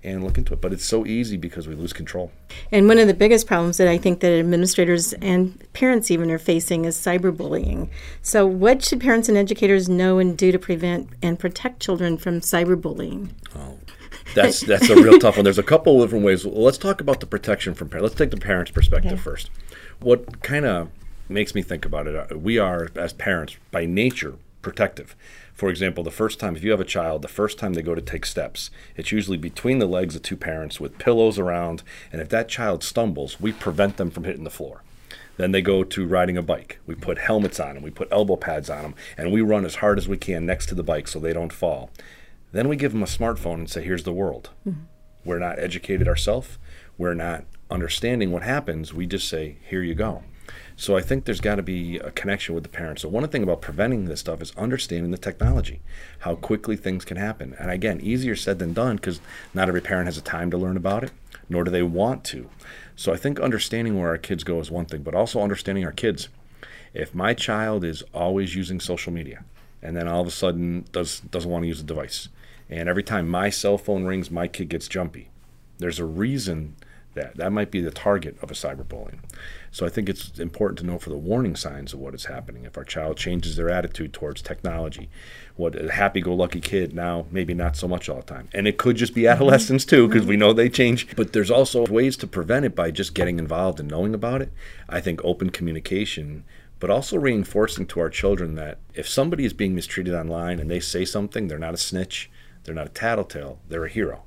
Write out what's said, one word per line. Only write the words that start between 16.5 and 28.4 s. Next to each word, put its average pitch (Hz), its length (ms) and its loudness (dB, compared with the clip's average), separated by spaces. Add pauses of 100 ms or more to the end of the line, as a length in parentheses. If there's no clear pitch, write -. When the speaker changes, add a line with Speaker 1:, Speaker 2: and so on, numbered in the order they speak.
Speaker 1:
talk 196 220 0
about 143 200 2
the - 60 -10
protection 101 480 -2
from 78 140 -10
parents. 95 220 0
Let's - 80 -10
take 139 120 4
the 117 60 -2
parents' 92 340 0
perspective - 420 8
Speaker 2:
Okay. 185 80 0
Speaker 1:
first. - 300 -6 (500)
What - 420 4
kinda 120 460 0 (400)
makes 101 260 -2
me 101 80 0
think 82 220 -6
about 76 220 -2
it, 76 100 -4
uh, 76 220 -8
we 107 200 2
are, 90 380 0
as 85 160 -6
parents, 87 440 -2 (140)
by 85 160 -2
nature, 90 480 0 (280)
protective. - 520 -4 (400)
For 98 140 -2
example, 90 360 -2
the 82 60 -6
first 110 280 -2
time, 90 180 -4
if 78 60 -10
you 104 80 0
have 104 100 2
a 92 40 -2
child, 82 380 -2
the 71 60 -12
first 104 300 -2
time 98 160 -4
they 82 80 -4
go 82 120 -2
to 80 60 -6
take - 240 -8
steps, - 460 -8 (260)